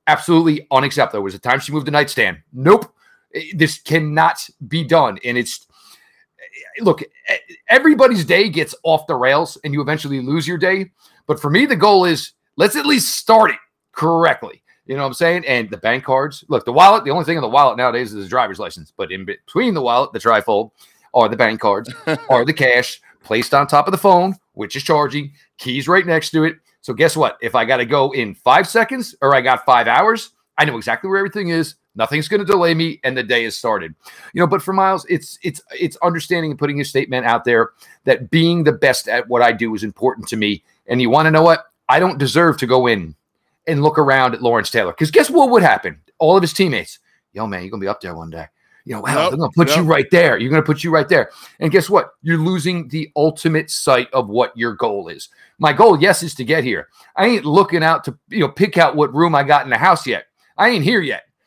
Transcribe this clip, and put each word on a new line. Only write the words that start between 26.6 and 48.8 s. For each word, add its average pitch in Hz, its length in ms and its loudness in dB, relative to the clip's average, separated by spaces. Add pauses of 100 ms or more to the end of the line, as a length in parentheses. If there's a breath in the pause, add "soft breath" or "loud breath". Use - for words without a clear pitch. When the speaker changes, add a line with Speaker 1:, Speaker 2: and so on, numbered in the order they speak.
Speaker 1:
So 131 140 -10
guess 156 240 0
what? 139 240 0
If 117 120 -6
I 117 120 2
gotta 123 180 0
go 135 280 0
in 117 220 -4
five 156 320 2
seconds 226 540 -4
or 139 140 4
I 131 80 2
got 127 240 0
five 120 220 4
hours, 208 420 0 (260)
I 151 80 2
know 135 140 -4
exactly 117 320 -6
where 196 80 0
everything 196 320 -4
is. 165 240 -2 (200)
Nothing's 147 340 -2
gonna 202 180 -2
delay 175 260 2
me, 165 320 -4
and 131 100 -2
the 127 80 -4
day 120 220 -2
has 110 140 -10
started. 92 360 -6 (380 loud breath)
You - 80 -4
know, 175 60 2
but 165 160 -2
for 190 100 -8
Miles, 190 380 0
it's, - 320 -6
it's, 170 180 -10 (180)
it's 160 240 -6
understanding 165 500 -4
and 127 60 -10
putting 147 200 -4
his 139 100 -6
statement 127 380 -4
out 117 180 0
there 113 280 2 (320 soft breath)
that 123 260 0
being 170 340 2
the 151 80 4
best 143 340 0
at 117 220 -4
what 120 140 2
I 120 100 4
do 113 220 -4
is 104 100 -8
important 110 440 -4
to 113 80 -8
me. 104 280 -4 (220)
And 127 160 -2
you 117 80 0
wanna 156 200 4
know 156 120 4
what? 165 240 4 (240)
I 139 100 4
don't 180 160 0
deserve 139 420 2
to 131 80 -4
go 123 200 2
in 92 280 -2 (520)
and 151 160 -2
look 151 160 2
around 135 340 2
at 113 80 -10
Lawrence 117 300 0
Taylor, 95 240 -2
'cause 156 160 -2
guess 240 180 4
what 320 220 2
would 233 120 4
happen? 95 380 0 (180)
All 165 160 4
of 190 80 4
his 165 120 -4
teammates, 135 460 -4 (340)
"Yo, 107 120 -8
man, 95 140 -8
you're 92 100 -14
gonna 107 120 -10
be 98 60 -4
up 110 120 -6
there 87 140 -12
one 82 160 -14
day. 80 160 -14 (400)